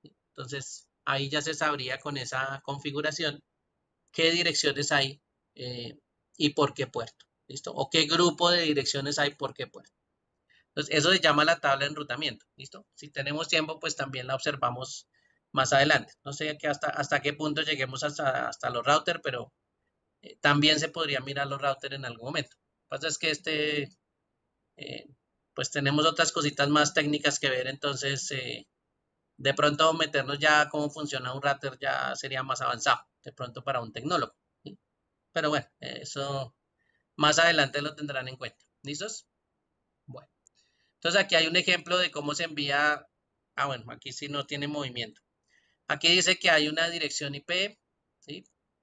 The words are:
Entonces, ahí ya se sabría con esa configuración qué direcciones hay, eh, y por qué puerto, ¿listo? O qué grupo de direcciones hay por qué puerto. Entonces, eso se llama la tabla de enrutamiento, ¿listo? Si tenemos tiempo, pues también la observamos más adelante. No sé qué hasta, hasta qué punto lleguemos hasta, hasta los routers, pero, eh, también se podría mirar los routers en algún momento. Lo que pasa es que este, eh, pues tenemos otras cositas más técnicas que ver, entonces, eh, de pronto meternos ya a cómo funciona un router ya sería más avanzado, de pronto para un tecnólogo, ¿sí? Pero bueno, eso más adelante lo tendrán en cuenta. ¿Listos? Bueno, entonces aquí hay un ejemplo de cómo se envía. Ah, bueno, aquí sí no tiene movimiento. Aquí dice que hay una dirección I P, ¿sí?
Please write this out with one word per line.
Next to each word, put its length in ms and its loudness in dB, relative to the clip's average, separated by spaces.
Entonces, 880 -14
ahí 240 -2
ya 100 0
se 140 -4
sabría 440 -2
con 200 -8
esa 440 -6
configuración 800 -4
qué 180 4
direcciones 640 0
hay, 300 0
eh, 440 -10
y 140 2
por 240 2
qué 120 -4
puerto, 380 -10
¿listo? 260 -12
O 160 -2
qué 160 2
grupo 460 4
de 100 4
direcciones 580 -2
hay 160 0
por 200 -6
qué 120 -8
puerto. 240 -20
Entonces, 300 -2
eso 120 4
se 100 4
llama 260 6
la 140 4
tabla 260 2
de 60 -4
enrutamiento, 520 -8
¿listo? 380 -18
Si 140 -18
tenemos 400 -6
tiempo, 320 0
pues 160 -6
también 300 -6
la 80 -4
observamos 760 -4
más 220 0
adelante. 400 4
No 100 -8
sé 240 -6
qué 100 -4
hasta, 200 -2
hasta 340 -2
qué 100 -2
punto 300 -2
lleguemos 420 -4
hasta, 460 -2
hasta 180 -6
los 160 -4
routers, 400 2
pero, 300 -6
eh, 220 -20
también 360 6
se 120 -2
podría 300 -2
mirar 260 -4
los 160 -6
routers 320 -2
en 100 -10
algún 220 -10
momento. 280 -6
Lo 300 -20
que 40 -20
pasa 200 -6
es 100 -4
que 120 0
este, 580 -2
eh, 320 -14
pues 180 -4
tenemos 340 2
otras 240 2
cositas 380 0
más 260 4
técnicas 460 0
que 100 0
ver, 160 -2
entonces, 640 -4
eh, 380 -8
de 180 0
pronto 380 4
meternos 460 0
ya 220 6
a 80 4
cómo 200 -2
funciona 460 -6
un 80 -8
router 380 0
ya 340 -2
sería 300 -6
más 160 -4
avanzado, 400 2
de 80 -14
pronto 320 -10
para 160 -2
un 120 -10
tecnólogo, 440 -2
¿sí? 160 -18
Pero 180 0
bueno, 160 0
eso 720 -8
más 240 6
adelante 420 4
lo 140 -6
tendrán 320 -6
en 80 -12
cuenta. 280 -12
¿Listos? 460 -10
Bueno, 220 -18
entonces 260 2
aquí 140 2
hay 120 6
un 100 2
ejemplo 420 2
de 120 2
cómo 240 -4
se 100 -4
envía. 640 0
Ah, 100 0
bueno, 260 -4
aquí 200 -14
sí 160 -10
no 180 -4
tiene 220 -6
movimiento. 520 -6
Aquí 200 2
dice 300 6
que 120 4
hay 180 6
una 200 0
dirección 460 -4
I 60 -10
P, 400 -4
¿sí? 240 -14